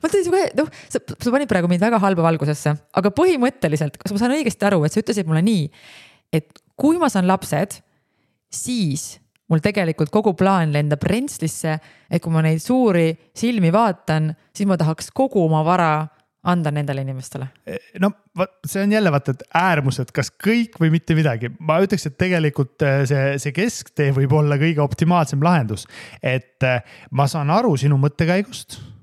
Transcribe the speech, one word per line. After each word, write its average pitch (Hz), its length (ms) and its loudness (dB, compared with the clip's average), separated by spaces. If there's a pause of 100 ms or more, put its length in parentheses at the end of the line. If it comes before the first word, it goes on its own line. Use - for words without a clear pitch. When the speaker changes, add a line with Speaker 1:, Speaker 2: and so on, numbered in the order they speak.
Speaker 1:
Ma 320 80 -2
ütlen 370 160 0
sulle, 359 160 0 (160)
noh, 302 100 0 (220)
sa, - 120 -4
sa - 320 -4
panid 277 160 0
praegu 175 200 0
mind 175 120 2
väga 226 200 2
halba 185 260 2
valgusesse, 151 460 0 (240)
aga 196 160 2
põhimõtteliselt, 226 840 0
kas - 160 -8
ma 202 80 0
saan 247 140 2
õigesti 233 340 -2
aru, 175 160 2
et 151 80 -2
sa 220 80 0
ütlesid 202 280 -4
mulle 160 160 2
nii, 208 180 2 (680)
et - 280 -6 (160)
kui 320 240 2
ma 294 80 2
saan 185 200 0
lapsed, 190 500 -2 (760)
siis 190 600 -4 (340)
mul 160 120 2
tegelikult 175 520 -2
kogu 208 200 2
plaan 185 380 2
lendab 147 320 0
rentslisse, 165 720 -4 (260)
et - 200 -4
kui 165 100 -2
ma 160 120 2
neid 160 180 2
suuri 202 460 2 (240)
silmi 208 400 0
vaatan, 170 580 0 (180)
siis 202 200 -2
ma 180 100 2
tahaks 160 320 -2
kogu 262 300 0
oma 160 240 2
vara 170 260 2 (520)
anda 175 280 0
nendele 143 300 -4
inimestele? 131 460 -10 (120)
Speaker 2:
E, - 180 -12 (220)
no, 202 120 2 (220)
vaat, 180 300 -4
see - 200 -6
on 202 80 2
jälle, 208 220 2
vaata, 135 220 -2
et - 80 -20 (100)
äärmused, 147 600 0
kas - 180 -4
kõik 226 480 -2
või 160 120 4
mitte 160 260 0
midagi. 120 400 0
Ma 156 240 0
ütleks, 196 280 -2
et - 80 -16
tegelikult, 160 640 0
e, 139 240 2
see, 135 200 0 (120)
see 135 160 -6
kesktee 151 600 -2
võib 135 200 2
olla 147 240 2
kõige 151 240 2
optimaalsem 151 640 0
lahendus. 135 420 0 (300)
Et, 127 420 -4
e, 127 200 2 (320)
ma 135 200 2
saan 151 240 0
aru 214 240 2
sinu 139 240 2
mõttekäigust 170 800 -2 (240)